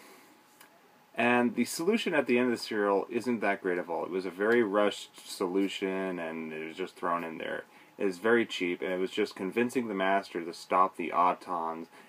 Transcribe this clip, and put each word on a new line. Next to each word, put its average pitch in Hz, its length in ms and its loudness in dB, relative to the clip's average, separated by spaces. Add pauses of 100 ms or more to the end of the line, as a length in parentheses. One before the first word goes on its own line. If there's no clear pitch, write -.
(1160)
And 120 400 4
the 120 100 2
solution - 480 0
at 143 140 2
the 120 100 4
end 123 140 4
of - 0 -
the 110 120 -2
serial 101 460 2
isn't 117 320 -2
that 101 200 0
great 90 160 0
of 85 120 -4
all. 80 140 -2
It 78 80 -6
was 92 140 -2
a 90 60 -6
very 110 300 4
rushed 101 680 0
solution, 95 920 -2
and 80 320 -6
it 80 160 -8
was 80 100 -12
just 90 180 -6
thrown 85 280 -2
in 80 140 -8
there. - 260 -6 (340)
It 101 100 0
is 90 100 -2
very 113 280 4
cheap, 87 360 -2
and 92 100 -2
it 92 80 -2
was 92 120 -2
just 104 240 -2
convincing 117 520 -2
the 107 60 -4
Master 95 500 0
to 82 100 -8
stop - 440 0
the 87 160 -4
Autons 82 760 0 (220)